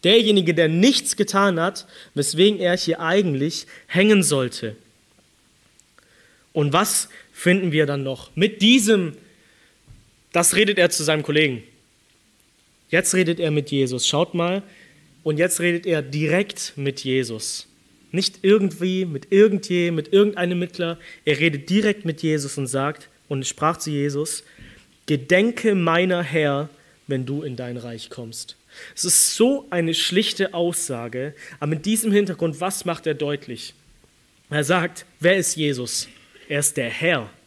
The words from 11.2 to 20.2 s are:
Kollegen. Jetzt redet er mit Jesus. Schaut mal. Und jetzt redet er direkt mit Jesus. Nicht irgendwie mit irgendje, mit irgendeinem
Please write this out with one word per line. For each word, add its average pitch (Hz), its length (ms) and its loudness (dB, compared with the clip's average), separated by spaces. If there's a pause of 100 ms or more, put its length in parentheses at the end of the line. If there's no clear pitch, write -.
Kollegen. 147 400 0 (1300)
Jetzt 180 240 2
redet 170 260 0
er 165 120 0
mit 147 200 -2
Jesus. 127 340 0
Schaut 160 280 0
mal. 175 280 -2 (600)
Und 151 140 -2
jetzt 175 240 0
redet 170 240 0
er 160 160 0
direkt 151 760 -2
mit 139 260 -6
Jesus. 127 680 -4 (440)
Nicht - 300 -4
irgendwie 185 640 2
mit 147 260 -8
irgendje, 190 600 4
mit 156 200 -4
irgendeinem 185 480 2